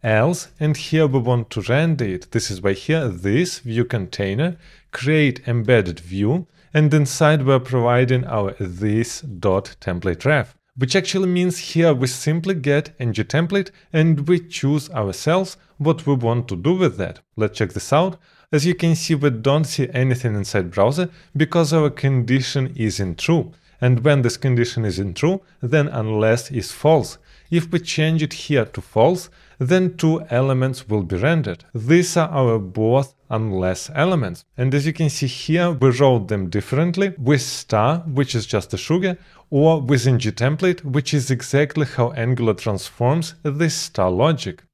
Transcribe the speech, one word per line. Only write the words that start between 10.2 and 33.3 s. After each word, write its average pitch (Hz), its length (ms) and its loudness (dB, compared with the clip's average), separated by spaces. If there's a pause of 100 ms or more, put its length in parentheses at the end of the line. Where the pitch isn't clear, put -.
ref, 139 320 0 (200)
which 127 200 0
actually 185 320 0
means 180 300 0
here 165 360 2
we 127 140 0
simply 165 460 -2
get 147 440 -2
N 120 140 -2
G 110 100 -2
template 175 480 0 (220)
and 160 340 2
we 175 140 2
choose 147 500 -4
ourselves 156 680 -2 (220)
what 160 280 0
we 143 80 4
want 120 340 0
to 95 80 -6
do 123 180 0
with 170 220 0
that. - 240 -6 (160)
Let's 107 200 -2
check 101 160 -2
this - 200 -4
out. 170 260 2 (320)
As 151 160 2
you 175 80 2
can 165 220 2
see, 165 180 -2
we 143 160 2
don't 139 340 0
see 135 280 -4
anything 123 420 0
inside 95 380 -2
browser 143 380 2 (260)
because 156 360 2
our 156 180 2
condition 131 840 0
isn't 98 420 -4
true. - 340 0 (280)
And 123 240 2
when 143 180 4
this 120 140 0
condition 120 480 0
isn't 92 300 -4
true, 185 280 0 (180)
then 143 280 0
unless 110 600 0
is 123 220 -6
false. - 460 0 (320)
If 165 200 0
we 170 100 0
change 160 420 0
it 156 100 -4
here 131 320 0
to - 160 -10
false, 160 480 2 (300)
then 180 380 2
two 160 340 2
elements 131 580 0
will 104 140 0
be 87 140 -4
rendered. 117 480 -2 (100)
These 156 420 2
are 165 140 2
our 127 280 2
both 110 560 0 (140)
unless 95 680 -2